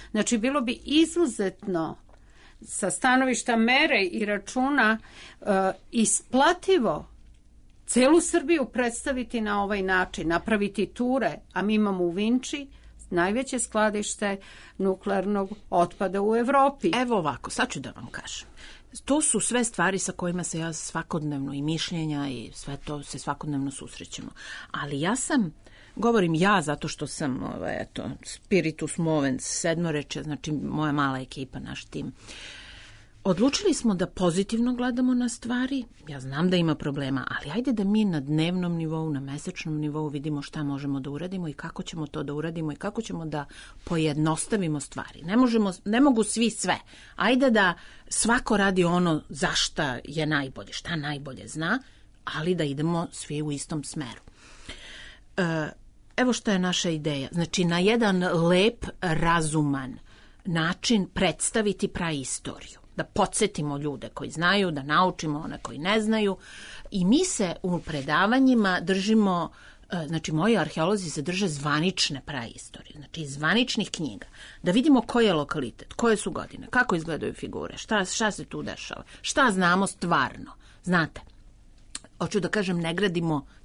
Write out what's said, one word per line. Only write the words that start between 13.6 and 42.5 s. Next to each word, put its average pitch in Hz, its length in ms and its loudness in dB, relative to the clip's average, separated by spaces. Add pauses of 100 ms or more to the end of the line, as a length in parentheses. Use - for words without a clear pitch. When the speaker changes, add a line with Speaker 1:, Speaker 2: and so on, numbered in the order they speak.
Speaker 1:
nuklearnog 196 720 0 (200)
otpada 185 520 2
u 220 140 2
Evropi. 269 600 4
Speaker 2:
Evo 240 220 2
ovako, 147 320 -2
sad 247 200 -2
ću 160 100 -8
da - 120 -10
vam - 200 -14
kažem. - 360 -12 (580)
To 294 160 2
su 226 180 2
sve 240 240 2
stvari 190 360 0
sa 185 120 -4
kojima 175 320 -4
se - 160 -6
ja 165 140 -4
svakodnevno, 151 800 -4
i 143 80 -4
mišljenja, 151 680 -2
i 117 240 -10
sve 139 240 -10
to 147 260 -10
se 131 160 -12
svakodnevno 143 520 -4
susrećemo. - 580 -14 (420)
Ali 143 300 -6
ja 190 140 0
sam, 226 380 0 (420)
govorim 196 400 4
ja 190 260 4
zato 151 260 -4
što 143 200 -6
sam, 135 360 -4 (120)
ovaj, - 260 -6
eto, - 280 -8 (140)
spiritus 160 720 -2
movens, 151 460 0
sedmorečja, 160 800 -2
znači 151 280 -6
moja 147 400 -2
mala 139 280 0
ekipa, 131 400 -10
naš 131 260 -12
tim. - 260 -8 (1120)
Odlučili 262 500 4
smo 226 200 2
da 175 140 0
pozitivno 202 680 2
gledamo 247 400 2
na 247 160 2
stvari. 254 540 -2 (240)
Ja - 120 -10
znam 139 300 0
da 180 80 4
ima 165 180 4
problema, 139 540 -2
ali - 220 -6
ajde 247 200 0
da 214 120 0
mi 208 220 4
na 170 140 2
dnevnom 170 560 0
nivou, 160 340 -2
na 139 100 -2
mesečnom 147 580 -6
nivou 151 300 -2
vidimo 143 340 -4
šta 151 220 -8
možemo 143 360 -2
da 135 100 -8
uradimo 175 380 -6
i 147 60 -8
kako - 300 -10
ćemo 156 240 -8
to 151 160 -6
da 143 100 -6
uradimo 160 380 -4